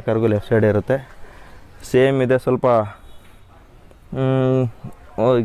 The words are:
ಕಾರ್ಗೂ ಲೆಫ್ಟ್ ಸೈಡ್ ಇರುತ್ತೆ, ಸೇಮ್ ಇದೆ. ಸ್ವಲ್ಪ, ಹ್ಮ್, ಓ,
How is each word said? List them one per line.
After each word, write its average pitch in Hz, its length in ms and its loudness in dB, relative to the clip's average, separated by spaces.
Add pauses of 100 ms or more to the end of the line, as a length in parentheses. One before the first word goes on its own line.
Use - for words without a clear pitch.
ಕಾರ್ಗೂ 113 260 0
ಲೆಫ್ಟ್ 104 180 -4
ಸೈಡ್ 110 200 2
ಇರುತ್ತೆ, 104 260 -2 (920)
ಸೇಮ್ 135 340 4
ಇದೆ. 127 200 2
ಸ್ವಲ್ಪ, 127 200 0 (1500)
ಹ್ಮ್, 131 460 0 (600)
ಓ, - 20 2 (200)